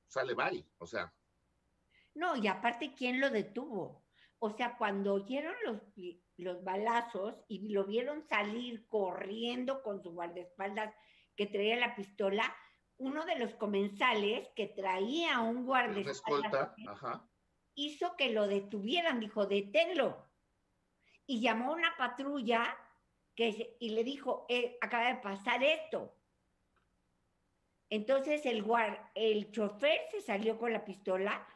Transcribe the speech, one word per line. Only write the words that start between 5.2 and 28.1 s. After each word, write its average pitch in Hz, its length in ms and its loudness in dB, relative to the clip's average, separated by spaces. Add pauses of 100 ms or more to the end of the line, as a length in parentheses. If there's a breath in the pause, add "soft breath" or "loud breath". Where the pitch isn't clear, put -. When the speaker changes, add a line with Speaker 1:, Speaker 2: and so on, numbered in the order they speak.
Speaker 2:
los, 233 140 -2 (600)
los 180 260 -6
balazos 214 720 0 (120)
y 208 240 -6
lo 196 140 4
vieron 254 420 -2
salir 226 600 -2
corriendo 233 960 -2
con 202 180 -6
su 175 120 -12
guardaespaldas 185 840 -6 (400 soft breath)
que 202 100 0
traía 208 320 2
la 240 180 2
pistola, 202 600 0 (420 loud breath)
uno 277 280 -4
de 339 120 0
los 226 160 -2
comensales 208 1040 2
que 208 120 -2
traía 226 760 0
un 226 160 0
Speaker 1:
Una 254 80 -4
Speaker 2:
guardaespaldas 202 880 0
Speaker 1:
escolta, 135 220 0 (120)
ajá. 117 420 -8 (460)
Speaker 2:
hizo 302 400 -4
que 262 160 2
lo 214 160 4
detuvieran, 220 720 0
dijo, 208 260 0
"Deténlo". 208 840 2 (1000 soft breath)
Y 247 120 -2
llamó 233 320 2
a 320 40 0
una 339 220 2
patrulla 254 760 0 (600)
que 226 180 2
se, 214 260 -10
y 233 120 -4
le 220 120 2
dijo, 262 460 -4
"Eh, 240 320 0
acaba 233 260 2
de 247 140 0
pasar 233 420 0
esto". 285 520 0 (1700)
Entonces 269 560 2